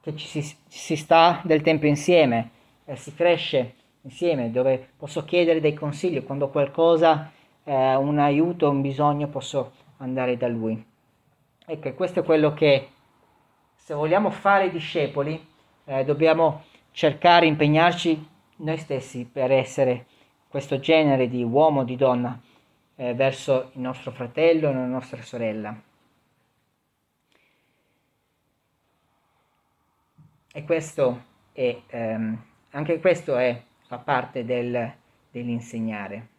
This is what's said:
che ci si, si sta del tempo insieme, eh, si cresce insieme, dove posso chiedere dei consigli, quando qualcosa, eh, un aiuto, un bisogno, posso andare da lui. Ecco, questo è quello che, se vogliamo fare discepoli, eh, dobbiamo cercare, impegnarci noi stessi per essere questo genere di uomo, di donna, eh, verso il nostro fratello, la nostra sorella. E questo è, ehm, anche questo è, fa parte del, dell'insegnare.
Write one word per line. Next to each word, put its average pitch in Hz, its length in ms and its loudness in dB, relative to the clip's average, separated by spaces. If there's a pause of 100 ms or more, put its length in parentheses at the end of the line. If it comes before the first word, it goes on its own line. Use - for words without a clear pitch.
che 151 140 -10
ci - 100 -14
si, - 300 -8 (100)
si - 300 -6
sta 165 480 6
del 156 180 2
tempo 156 240 2
insieme, 143 640 2 (340)
eh, 135 120 -14
si - 180 -20
cresce 165 600 0 (280)
insieme, 135 480 -4
dove 127 460 0
posso 147 280 -8
chiedere 165 360 2
dei 147 140 2
consigli, 151 480 -4
quando 139 260 -4
qualcosa, 156 800 2 (340)
eh, 131 300 2
un 147 240 0
aiuto, 156 500 2
un 139 140 0
bisogno, 143 460 -2
posso 139 440 -6 (260)
andare 127 380 -4
da 120 120 -4
lui. 113 360 -4 (840)
Ecco, 151 220 -8
questo 180 280 -4
è 165 40 -2
quello 151 300 4
che, - 380 2 (800)
se - 180 -16
vogliamo 160 380 0
fare 196 400 2
discepoli, 151 760 -6 (380)
eh, 135 180 -4
dobbiamo 151 640 2 (280)
cercare, 165 520 4
impegnarci 156 840 2 (300)
noi 160 220 -6
stessi 127 520 -10
per 131 200 -2
essere 127 560 0 (420)
questo 139 300 -6
genere 139 500 2
di 123 140 -4
uomo, 139 420 2
di 123 100 -6
donna, 123 460 0 (560)
eh, 123 160 -6
verso 131 640 -2
il 131 80 -10
nostro 127 300 -10
fratello, 151 600 0
la 127 140 -4
nostra 127 340 -8
sorella. 110 580 -8 (4000)
E 151 140 -16
questo 143 600 -2 (280)
è, 123 340 -4
ehm, 113 580 -6 (260)
anche 156 280 -4
questo 160 380 0
è, 120 260 -2 (200)
fa 120 160 -14
parte 127 480 -4
del, 120 440 -4 (400)
dell'insegnare. 113 960 -8 (100)